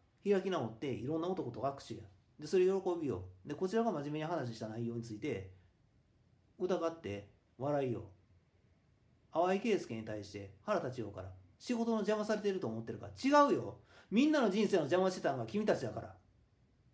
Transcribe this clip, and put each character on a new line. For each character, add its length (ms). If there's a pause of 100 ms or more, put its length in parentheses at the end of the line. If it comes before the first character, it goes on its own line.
(240)
開 180
き 80
直 160
っ 120
て 100
い 180
ろ 140
ん 20
な 60
男 240
と 100
握 140 (100)
手 100
や。 60 (380)
で、 80
そ 100
れ 80
喜 60 (280)
び 80
よ。 180 (200)
で、 80
こ 140
ち 80
ら 80
が 80
真 140
面 80
目 60
に 60
話 300
し 40
た 100
内 180
容 80
に 80
つ 80
い 80
て、 320 (1040)
疑 300
っ 120
て 300 (300)
笑 280
い 60
よ。 120 (1300)
淡 260
井 20
圭 180
介 180
に 80
対 200
し 80
て 320
腹 160
立 160
ち 60
よ 80
う 20
か 100
ら。 100 (280)
仕 160
事 160
の 60
邪 200
魔 80
さ 100
れ 60
て 100
る 80
と 60
思 140
っ 40
て 80
る 60
か 80
ら。 400
違 60
う 20
よ。 240 (320)
み 160
ん 60
な 100
の 80
人 180
生 100
の 60
邪 160
魔 120
し 60
て 40
た 140
ん 20
が 80
君 180
た 140
ち 40
だ 100
か 100
ら。 140 (800)